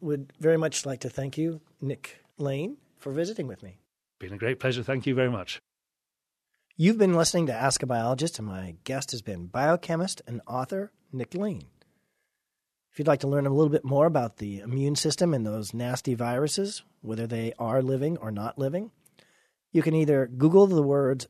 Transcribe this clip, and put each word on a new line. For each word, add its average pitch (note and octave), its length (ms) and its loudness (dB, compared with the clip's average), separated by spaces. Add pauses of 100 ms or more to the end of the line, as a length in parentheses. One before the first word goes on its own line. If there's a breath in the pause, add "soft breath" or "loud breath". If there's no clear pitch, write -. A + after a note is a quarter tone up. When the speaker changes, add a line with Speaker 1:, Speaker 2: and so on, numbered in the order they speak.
Speaker 1:
would C#3+ 400 -4
very D#3+ 180 4
much D#3 260 -2
like C3 160 -6
to C3 80 -8
thank C#3 300 -6
you, D#3+ 220 -4 (200)
Nick - 380 -8 (180)
Lane, D3 420 -4 (200)
for C#3 140 -8
visiting E3+ 340 -4
with G#2 160 -12
me. F#2+ 160 -20 (400)
Speaker 2:
Been F#2+ 140 -12
a G2+ 60 -10
great A#2+ 220 -4
pleasure. B2+ 240 -2
Thank C3 200 -4
you C3 120 0
very B2+ 160 2
much. G2 260 -8 (1160)
Speaker 1:
You've F#3+ 200 4
been F#3+ 180 4
listening E3 320 2
to B2+ 60 -2
Ask B2+ 300 0
a C#3 40 -4
Biologist, B2+ 520 -2
and A2 80 -8
my F#2 380 -10
guest C3+ 260 -6
has A#2+ 100 -8
been F2+ 280 -10
biochemist E3 800 -2
and A#2+ 180 -8
author F#3+ 460 -6 (200)
Nick C3 220 -8
Lane. F3 300 -6 (1300)
If - 80 -12
you'd D3 80 0
like C#3+ 120 4
to C#3 60 -2
learn C#3 200 2
a C#3 60 2
little D3+ 160 6
bit D3+ 160 2
more C#3 220 4
about C3+ 300 0
the G2+ 240 -8
immune C3+ 340 -2
system D#3 400 0
and A#2+ 100 0
those G#2+ 300 -6
nasty B2 400 -4
viruses, C#3+ 680 -2 (160)
whether A2 260 -6
they A2+ 320 -4
are B2 240 0
living C3+ 340 0
or A2 140 -8
not G#2+ 300 -8
living, F3 320 -4 (800 soft breath)
you E3 100 4
can D#3+ 140 2
either C#3+ 320 4
Google D#3+ 400 8
the D#3+ 160 4
words C#3 440 2